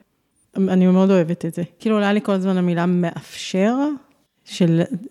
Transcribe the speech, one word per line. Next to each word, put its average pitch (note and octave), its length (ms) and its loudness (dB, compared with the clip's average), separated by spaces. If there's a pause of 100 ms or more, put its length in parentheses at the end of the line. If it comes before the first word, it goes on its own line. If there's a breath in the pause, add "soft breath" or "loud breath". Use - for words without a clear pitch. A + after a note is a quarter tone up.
(580)
אני F#3 300 2
מאוד F#3+ 240 4
אוהבת F3 340 0
את E3 80 -6
זה. E3+ 100 -8 (160)
כאילו, A3 160 -2
עולה G#3 180 0
לי G#3 80 0
כל G#3 100 -4
הזמן F#3 260 0
המילה F3 280 0
מאפשר, F3+ 920 -2 (680)
של, E3 360 2 (300)